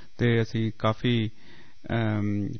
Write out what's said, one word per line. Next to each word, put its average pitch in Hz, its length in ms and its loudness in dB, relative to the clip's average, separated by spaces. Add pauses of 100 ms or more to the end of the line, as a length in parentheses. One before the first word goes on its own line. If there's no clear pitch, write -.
(180)
ਤੇ 117 240 4
ਅਸੀਂ 110 360 0
ਕਾਫੀ, 110 520 2 (600)
ਅਮ, 104 580 0 (120)